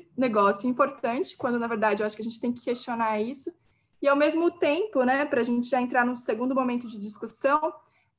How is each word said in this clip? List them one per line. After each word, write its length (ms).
negócio 520
importante, 680
quando, 200
na 100
verdade, 340
eu 40
acho 100
que 60
a 40
gente 160
tem 100
que 100
questionar 600
isso, 320
e, 60
ao 100
mesmo 340
tempo, 520
né, 200
pra 200
gente 260
já 120
entrar 240
num 120
segundo 360
momento 360
de 100
discussão, 760